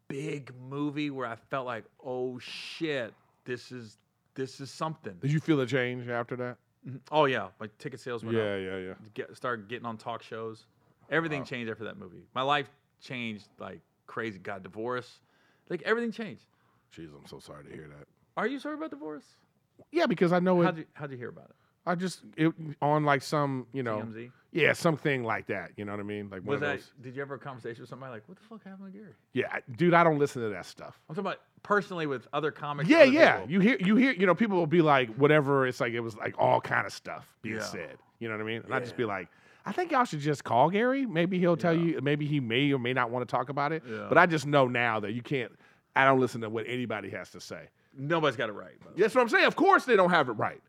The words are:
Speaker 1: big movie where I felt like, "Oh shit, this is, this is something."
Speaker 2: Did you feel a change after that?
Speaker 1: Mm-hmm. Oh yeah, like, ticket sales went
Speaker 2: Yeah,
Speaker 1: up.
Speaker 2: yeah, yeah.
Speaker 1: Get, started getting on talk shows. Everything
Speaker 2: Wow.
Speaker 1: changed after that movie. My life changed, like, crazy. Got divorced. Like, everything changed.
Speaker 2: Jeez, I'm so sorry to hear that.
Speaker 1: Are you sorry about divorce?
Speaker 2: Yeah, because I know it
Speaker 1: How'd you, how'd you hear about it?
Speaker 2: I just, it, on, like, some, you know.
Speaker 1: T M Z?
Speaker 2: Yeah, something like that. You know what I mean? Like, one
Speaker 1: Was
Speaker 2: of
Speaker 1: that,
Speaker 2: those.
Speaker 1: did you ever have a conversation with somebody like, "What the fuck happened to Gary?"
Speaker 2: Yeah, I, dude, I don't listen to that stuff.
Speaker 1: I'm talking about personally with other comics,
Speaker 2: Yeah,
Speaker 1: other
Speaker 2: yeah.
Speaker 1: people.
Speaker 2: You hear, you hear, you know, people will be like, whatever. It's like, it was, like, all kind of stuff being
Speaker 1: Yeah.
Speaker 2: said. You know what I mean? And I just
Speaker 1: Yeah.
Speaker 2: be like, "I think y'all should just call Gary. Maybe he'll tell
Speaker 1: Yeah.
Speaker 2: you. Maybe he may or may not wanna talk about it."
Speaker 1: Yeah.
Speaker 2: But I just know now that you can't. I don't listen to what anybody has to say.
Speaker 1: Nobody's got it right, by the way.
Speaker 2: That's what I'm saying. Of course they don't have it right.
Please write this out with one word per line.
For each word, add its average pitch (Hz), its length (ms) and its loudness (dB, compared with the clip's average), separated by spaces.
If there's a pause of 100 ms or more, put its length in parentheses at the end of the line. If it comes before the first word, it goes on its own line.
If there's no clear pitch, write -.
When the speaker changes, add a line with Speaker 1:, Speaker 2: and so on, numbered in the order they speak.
Speaker 1:
big 143 440 -8 (160)
movie 147 420 -4
where 131 160 -6
I 113 100 -8
felt 135 300 -6
like, 113 180 -8 (200)
"Oh 127 340 -6
shit, 135 760 -6 (300)
this 123 280 -10
is, 117 260 -16 (360)
this 131 260 -8
is 135 100 -12
something." 156 500 -8
Speaker 2:
Did 143 120 0
you 156 80 2
feel 151 200 4
a 127 60 0
change 123 420 -2
after 120 280 -4
that? 123 200 -8 (300)
Speaker 1:
Mm-hmm. 127 100 -12 (160)
Oh 151 140 6
yeah, 113 220 -2 (120)
like, 110 180 -12
ticket 123 220 -12
sales 117 240 -8
went 113 120 -2
Speaker 2:
Yeah, 110 60 2 (120)
Speaker 1:
up. 95 60 -4
Speaker 2:
yeah, 95 180 -6
yeah. 92 160 -10 (200)
Speaker 1:
Get, 113 220 -12
started 117 320 -6
getting 117 180 -10
on 113 100 -8
talk 113 260 -10
shows. 113 440 -12 (440)
Everything 151 300 0
Speaker 2:
Wow. 120 60 -10
Speaker 1:
changed 120 240 -8
after 110 140 -10
that 95 120 -12
movie. 92 280 -18 (100)
My 127 80 -2
life 143 260 0 (320)
changed, 113 460 -10 (120)
like, 95 220 -14 (260)
crazy. 110 320 -8
Got 98 260 -12
divorced. 117 560 -8 (480)
Like, 175 140 -8
everything 233 280 -2
changed. 190 340 -12 (520)
Speaker 2:
Jeez, 82 200 -14
I'm 71 100 -20
so 69 120 -16
sorry 73 260 -18
to - 60 -20
hear 78 180 -16
that. 71 180 -20 (300)
Speaker 1:
Are 190 100 -2
you 269 120 -6
sorry 294 160 -10
about 302 160 -10
divorce? 302 340 -14 (680)
Speaker 2:
Yeah, 320 140 2
because 175 260 2
I 180 80 6
know 180 220 4
it - 20 6
Speaker 1:
How'd 175 140 0
you, 156 60 -12 (100)
how'd 143 160 -12
you 131 80 -12
hear 120 100 -10
about - 220 -18
it? - 60 -20 (280)
Speaker 2:
I 175 120 0
just, 180 240 -6 (160)
it, 160 160 2 (280)
on, 151 240 2
like, 143 180 4
some, 139 500 -2
you 135 100 -6
know. 113 140 -4
Speaker 1:
T 107 60 -6
M 113 120 -10
Z? 120 160 -14 (220)
Speaker 2:
Yeah, 143 220 2
something 143 500 0
like 104 220 -4
that. 92 300 -8
You 104 80 -10
know 101 80 -8
what 104 80 -8
I 101 40 -8
mean? 104 260 -8
Like, 95 120 -10
one - 120 -12
Speaker 1:
Was - 20 0
Speaker 2:
of 139 40 -6
Speaker 1:
that, 143 160 -4
Speaker 2:
those. - 160 -18 (100)
Speaker 1:
did 127 140 -16
you 139 60 -8
ever 139 120 -12
have 131 60 -12
a - 40 -18
conversation 123 380 -12
with 120 80 -18
somebody 131 220 -14
like, 107 160 -16
"What 190 100 -20
the - 60 -20
fuck 220 200 -20
happened 190 280 -18
to 196 60 -18
Gary?" 208 140 -20 (200)
Speaker 2:
Yeah, 117 180 0
I, - 100 -8 (160)
dude, 170 180 4
I 170 100 8
don't 160 140 4
listen 139 240 0
to 110 80 -4
that 90 160 -10
stuff. - 420 -18
Speaker 1:
I'm 156 80 -16
talking 196 100 -6
about 170 140 -8 (220)
personally 190 440 -2
with 131 280 -6
other 151 160 -2
comics, 147 380 -4
Speaker 2:
Yeah, 320 100 8
Speaker 1:
other 294 140 12
Speaker 2:
yeah. 262 280 8
Speaker 1:
people. 107 120 -8
Speaker 2:
You 190 80 4
hear, 226 200 6
you 196 160 4
hear, 262 160 6
you 185 140 2
know, 175 80 6
people 196 240 2
will 170 80 2
be 160 160 6
like, 135 340 6
whatever. 139 500 6
It's 123 140 -4
like, 120 140 -2
it 120 60 -2
was, 113 160 -6
like, 110 220 -8
all 120 220 4
kind 117 260 0
of 92 60 -10
stuff - 340 -14 (140)
being 110 160 -6
Speaker 1:
Yeah. 107 60 -6
Speaker 2:
said. 90 340 -10 (240)
You 113 80 -8
know 110 80 -6
what 107 60 -6
I 107 40 -6
mean? 113 160 -6
And 101 120 -6
I 131 60 0
just 120 120 -8
Speaker 1:
Yeah. - 60 -18
Speaker 2:
be 123 80 0
like, 95 220 -6 (360)
"I 202 80 -6
think 349 180 -4
y'all 262 140 2
should 156 160 -6
just 143 240 -4
call 123 260 4
Gary. 254 360 0
Maybe 180 340 0
he'll 175 160 4
tell 170 180 0
Speaker 1:
Yeah. 165 200 0
Speaker 2:
you. 120 80 -6
Maybe 147 240 0
he 147 120 0
may 131 340 2
or 135 60 2
may 120 140 -2
not 123 180 0
wanna 123 160 -4
talk 127 220 -2
about 143 240 -4
it." 160 160 -6
Speaker 1:
Yeah. 107 200 -8
Speaker 2:
But 135 100 6
I 180 80 10
just 151 200 0
know 143 220 6
now 120 320 0
that 104 120 -2
you 120 100 -6
can't. 123 280 -4 (460)
I 135 80 6
don't 135 160 6
listen 123 220 0
to 107 80 -6
what 110 180 -4
anybody 110 420 -6
has 92 200 -12
to 90 100 -18
say. 80 280 -14 (260)
Speaker 1:
Nobody's 147 420 0
got 120 140 -2
it - 20 -8
right, 98 280 -16
by - 60 -20
the - 100 -20
way. 160 40 0
Speaker 2:
That's 208 140 4
what 254 80 6
I'm 233 80 2
saying. 349 160 6
Of 214 100 2
course 359 300 6
they 240 100 6
don't 180 140 6
have 156 180 4
it 120 40 -4
right. 107 240 -4 (120)